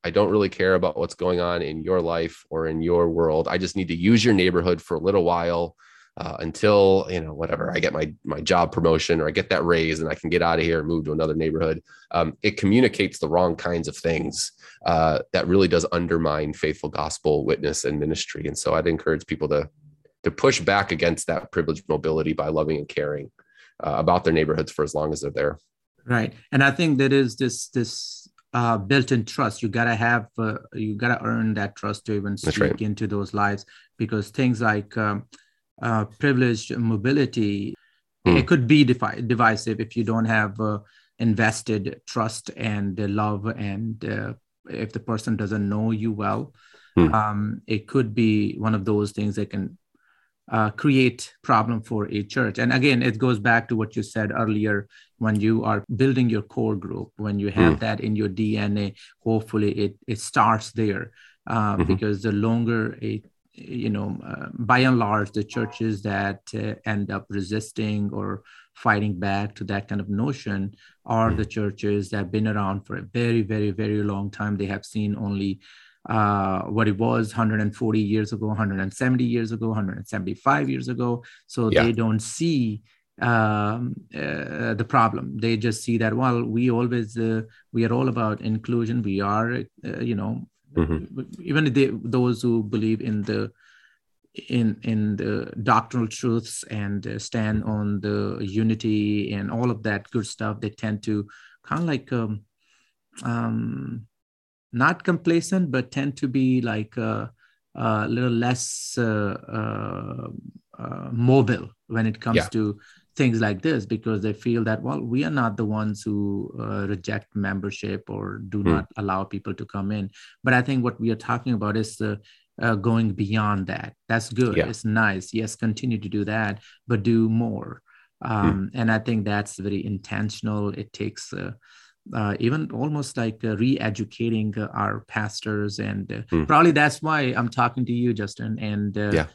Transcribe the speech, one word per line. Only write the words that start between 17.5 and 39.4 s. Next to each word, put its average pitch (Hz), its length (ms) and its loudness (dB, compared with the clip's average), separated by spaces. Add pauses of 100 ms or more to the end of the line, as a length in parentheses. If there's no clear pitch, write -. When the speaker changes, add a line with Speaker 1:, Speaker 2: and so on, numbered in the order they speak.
Speaker 1:
and 73 140 -2
ministry. - 480 -4
And 71 100 -6
so - 160 -2
I'd 80 140 2
encourage 80 400 0
people 76 220 -4
to, 73 200 0 (540)
to - 80 0
push - 280 2
back 98 320 2
against 85 360 0
that - 240 -4
privileged 78 360 -2
mobility 78 460 0
by 76 160 -2
loving 78 280 0
and 73 120 -8
caring, 73 420 -4 (500)
uh, 73 160 -2
about 87 260 4
their 82 100 4
neighborhoods 78 380 2
for 76 120 -2
as 73 100 -4
long 76 200 -2
as 73 80 -6
they're 71 100 -6
there. 71 280 -2 (460)
Speaker 2:
Right. 117 280 0 (180)
And 139 120 6
I 139 80 6
think 151 260 2
there 135 160 4
is 131 240 2
this, - 320 -4
this, - 480 -4 (360)
uh, 117 240 2
built-in 123 460 2
trust. 113 400 -2
You 110 60 -2
gotta 117 260 2
have, 117 320 2 (100)
uh, 110 200 -2 (160)
you 107 220 -4
gotta 120 280 0
earn 113 300 0
that 104 240 -4
trust 104 300 -6
to 110 60 -2
even 101 200 -2
Speaker 1:
That's - 200 -2
Speaker 2:
speak - 180 2
Speaker 1:
right. - 100 -4
Speaker 2:
into 107 260 -2
those 101 260 -4
lives, 101 320 0 (320)
because 110 320 -2
things 127 300 0
like, 107 380 0
um, 107 260 0 (580)
uh, 113 240 0 (140)
privileged 123 580 2
mobility, 113 960 0 (520)
Speaker 1:
Hmm. 87 120 8
Speaker 2:
it 76 100 4
could 131 200 4
be 147 160 8
defi-, 123 380 2
divisive 113 580 2